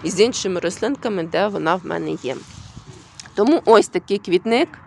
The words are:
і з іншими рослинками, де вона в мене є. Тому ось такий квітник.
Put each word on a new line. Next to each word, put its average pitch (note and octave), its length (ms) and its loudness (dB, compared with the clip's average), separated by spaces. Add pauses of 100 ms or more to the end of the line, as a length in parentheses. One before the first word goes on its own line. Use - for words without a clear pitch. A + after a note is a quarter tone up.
і D#3+ 60 -4
з D3+ 100 -6
іншими G3 400 0
рослинками, G#3 640 -4
де E3 240 0
вона E3+ 280 -2
в F3 100 -8
мене E3 380 -6
є. B2+ 120 -6 (1000)
Тому C4 300 4
ось A3 220 8
такий G3 300 -4
квітник. A3 520 0 (180)